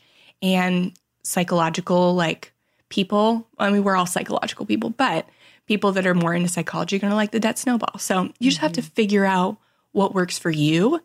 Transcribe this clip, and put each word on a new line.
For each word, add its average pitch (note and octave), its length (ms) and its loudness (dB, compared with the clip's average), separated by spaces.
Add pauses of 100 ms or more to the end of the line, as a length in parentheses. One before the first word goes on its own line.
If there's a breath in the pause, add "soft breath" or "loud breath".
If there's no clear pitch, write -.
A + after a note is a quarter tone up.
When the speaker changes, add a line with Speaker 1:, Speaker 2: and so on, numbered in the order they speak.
(420 soft breath)
Speaker 1:
and F3+ 520 0 (300)
psychological, F3+ 920 2
like, - 380 -2 (360)
people, G#3+ 560 0 (140)
I G3+ 100 0
mean, G3+ 140 2
we're G3 140 2
all F3+ 80 2
psychological - 600 -6
people, A3 240 -2
but G#3 380 -2 (400 soft breath)
people G3+ 240 2
that F#3+ 160 0
are F3+ 60 4
more E3+ 200 2
into F3 140 0
psychology E3+ 480 -4
are G3 40 -2
gonna G3+ 160 0
like G#3+ 160 0
the A3 100 -2
debt A3 180 -2
snowball. A#3+ 400 -2
So F#3 400 -2
you B3 100 2
just E3+ 120 -2
have D#4 120 -2
to B3+ 80 -4
Speaker 2:
Mm-hmm. - 120 -16
Speaker 1:
figure G3+ 320 2
out F#3+ 320 0 (340)
what G3 240 0
works F3+ 240 -2
for F3 100 -2
you, E3 560 2